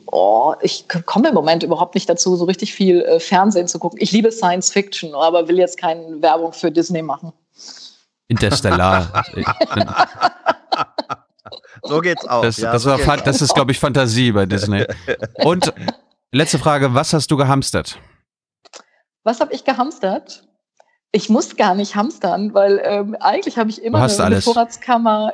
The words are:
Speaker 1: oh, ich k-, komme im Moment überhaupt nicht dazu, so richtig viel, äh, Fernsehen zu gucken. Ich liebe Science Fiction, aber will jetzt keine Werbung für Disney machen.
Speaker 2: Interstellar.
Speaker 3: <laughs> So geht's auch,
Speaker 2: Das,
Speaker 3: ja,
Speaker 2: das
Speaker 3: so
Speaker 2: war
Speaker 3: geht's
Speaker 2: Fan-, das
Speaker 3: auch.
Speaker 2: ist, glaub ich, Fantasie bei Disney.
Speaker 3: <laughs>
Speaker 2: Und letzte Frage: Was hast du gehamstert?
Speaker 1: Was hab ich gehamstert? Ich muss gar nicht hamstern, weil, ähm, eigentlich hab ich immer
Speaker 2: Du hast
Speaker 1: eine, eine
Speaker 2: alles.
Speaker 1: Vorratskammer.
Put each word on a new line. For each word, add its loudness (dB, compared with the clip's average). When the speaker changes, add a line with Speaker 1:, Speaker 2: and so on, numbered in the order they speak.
Speaker 1:
oh, 2
ich -4
k-, -6
komme 0
im 2
Moment 2
überhaupt -2
nicht -2
dazu, 0
so -2
richtig -4
viel, 4
äh, 2
Fernsehen 2
zu -6
gucken. -6
Ich 0
liebe 4
Science -2
Fiction, -4
aber 2
will 4
jetzt 2
keine -6
Werbung 2
für -2
Disney -2
machen. -10
Speaker 2:
Interstellar. 0
Speaker 3:
<laughs> -
So 0
geht's -2
auch, 0
Speaker 2:
Das, 0
Speaker 3:
ja, -2
Speaker 2:
das 0
Speaker 3:
so 2
Speaker 2:
war 4
Speaker 3:
geht's 0
Speaker 2:
Fan-, 0
das 0
Speaker 3:
auch. -4
Speaker 2:
ist, 2
glaub 2
ich, -4
Fantasie 2
bei 2
Disney. -2
Speaker 3:
<laughs> -6
Speaker 2:
Und 0
letzte 0
Frage: 2
Was 0
hast 0
du 2
gehamstert? -2
Speaker 1:
Was -2
hab -2
ich -10
gehamstert? -4
Ich -2
muss 0
gar 2
nicht -4
hamstern, -4
weil, 4
ähm, -4
eigentlich -2
hab 0
ich -10
immer 0
Speaker 2:
Du 4
hast 2
Speaker 1:
eine, 0
eine 4
Speaker 2:
alles. 0
Speaker 1:
Vorratskammer. 0